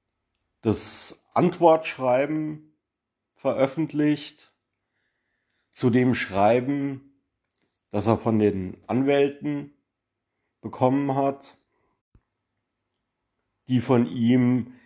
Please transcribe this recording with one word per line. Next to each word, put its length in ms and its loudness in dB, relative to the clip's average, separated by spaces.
das 720 -4
Antwortschreiben 1400 0
veröffentlicht 1160 -2
zu 180 0
dem 260 2
Schreiben, 920 0
das 160 -4
er 100 4
von 220 -2
den 380 -2
Anwälten 840 -2
bekommen 540 -2
hat, 420 -4
die 120 2
von 260 2
ihm 680 0